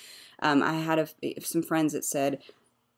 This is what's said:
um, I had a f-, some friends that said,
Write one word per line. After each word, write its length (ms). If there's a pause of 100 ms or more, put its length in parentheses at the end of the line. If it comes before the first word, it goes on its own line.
(400)
um, 220
I 120
had 260
a 80 (280)
f-, 100
some 160
friends 320
that 100
said, 380 (560)